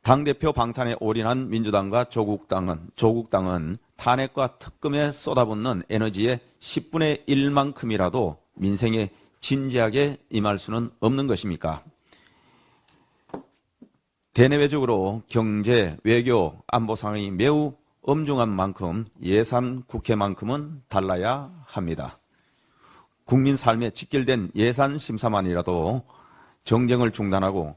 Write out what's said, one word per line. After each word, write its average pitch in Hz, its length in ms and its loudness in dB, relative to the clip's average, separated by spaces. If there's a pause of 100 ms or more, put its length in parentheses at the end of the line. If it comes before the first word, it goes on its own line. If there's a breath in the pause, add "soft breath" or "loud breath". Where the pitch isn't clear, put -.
당대표 143 500 2
방탄에 120 480 -2
올인한 113 480 0
민주당과 107 560 0
조국당은, 95 880 -2
조국당은 95 800 0 (220)
탄핵과 131 600 0
특검에 147 540 -4
쏟아붓는 113 800 -2
에너지의 110 500 0 (200 soft breath)
십 - 320 -6
분의 156 340 0
일 139 260 2
만큼이라도 113 880 0 (180)
민생에 101 540 0 (320 soft breath)
진지하게 135 760 0 (120)
임할 104 280 0
수는 113 340 -4 (100)
없는 135 260 2
것입니까? 82 560 -4 (2500 soft breath)
대내외적으로 123 960 2
경제, 107 760 0
외교, 117 640 2
안보 110 280 -2
상황이 104 360 -4
매우 139 420 2 (300)
엄중한 143 440 2
만큼 95 580 -2 (160)
예산 123 680 0
국회만큼은 117 1000 -4
달라야 101 640 -2 (140)
합니다. 82 540 -6 (1080 soft breath)
국민 135 320 4
삶에 117 320 2
직결된 127 680 -2
예산 123 420 2
심사만이라도 95 1080 -2 (580 soft breath)
정쟁을 120 480 2
중단하고 95 640 -2